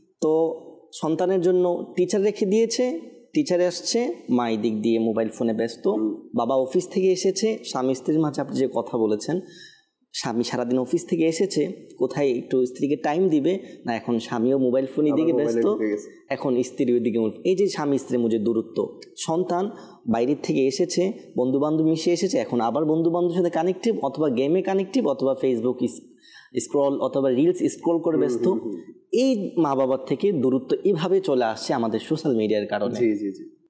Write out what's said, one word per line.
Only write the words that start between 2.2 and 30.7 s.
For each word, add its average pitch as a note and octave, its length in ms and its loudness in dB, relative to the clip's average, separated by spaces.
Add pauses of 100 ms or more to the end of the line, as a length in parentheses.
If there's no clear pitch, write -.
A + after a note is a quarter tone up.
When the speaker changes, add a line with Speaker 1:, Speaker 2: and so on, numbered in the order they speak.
Speaker 1:
রেখে G#3 240 0
দিয়েছে, A3+ 540 0 (340)
টিচার F3 280 2
আসছে, A3+ 520 0 (160)
মা B2 200 2
এই A2+ 80 0
দিক G#2+ 240 -2
দিয়ে A2+ 180 2
মোবাইল A2+ 300 0
ফোনে A2+ 240 -2
ব্যস্ত, A2+ 340 -4
Speaker 2:
হুম। A2 480 -2
Speaker 1:
বাবা A#2+ 200 0
অফিস C3 320 0
থেকে F#3 240 2
এসেছে, G3 520 0
স্বামী C3 300 -2
স্ত্রীর D3+ 260 0
মাঝে D3+ 220 0
আপনি C#3 140 -6
যে B2+ 180 2
কথা A#2 240 -4
বলেছেন, A2 420 0 (760)
স্বামী A#2 300 -2
সারাদিন B2 360 -2
অফিস B2+ 300 -2
থেকে E3 160 2
এসেছে, E3 720 -2
কোথায় C#3 320 0
একটু B2+ 360 0
স্ত্রীকে C#3 300 -2
টাইম E3+ 340 0
দিবে D#3 300 2 (260)
না, A#2 100 -4
এখন A#2 240 -2
স্বামীও B2 380 0
মোবাইল C3 280 2
ফোনের D3+ 260 0
Speaker 2:
আবার D#3 140 2
Speaker 1:
দিকে E3 80 2
Speaker 2:
মোবাইলে C#3+ 180 2
Speaker 1:
ব্যস্ত, A#2 160 2
Speaker 2:
ঢুকে A2 220 0
গেছে। - 400 -8
Speaker 1:
এখন C3 320 0
স্ত্রী B2 320 0
ওই A#2+ 60 4
দিকে A#2 200 0
মন-, A2 240 -2
এই F#3+ 120 2
যে F#3+ 120 2
স্বামী D3 300 0
স্ত্রীর B2+ 220 -2
মধ্যে A2+ 200 2
দূরত্ব, A2 600 -2 (180)
সন্তান F3+ 520 -2 (380)
বাইরের A#2+ 360 2
থেকে C#3+ 240 2
এসেছে, F3 460 0 (240)
বন্ধুবান্ধব C#3+ 460 2
মিশে D#3+ 280 2
এসেছে, F3 260 0
এখন A#2+ 240 0
আবার A#2+ 240 0
বন্ধুবান্ধবের E3 520 2
সাথে F3 120 2
কানেক্টিভ, F3+ 540 0
অথবা D3 260 0
গেমে C#3 320 2
কানেক্টিভ, F#3+ 460 0
অথবা C3 340 2
Facebook B2 420 0
ইস-, - 180 -4 (600)
স্ক্রল C#3 400 0
অথবা C3+ 280 0
রিলস D#3+ 280 4
স্ক্রল E3 420 0
করে D#3+ 180 0
Speaker 2:
হুম, B2+ 40 2
Speaker 1:
ব্যস্ত। A#2+ 260 0
Speaker 2:
হুম, - 120 2
হুম। G2+ 220 -8 (300)
Speaker 1:
এই A#3+ 460 2
মা D3 180 2
বাবার C3 300 0
থেকে G3 260 0
দূরত্ব C3 520 0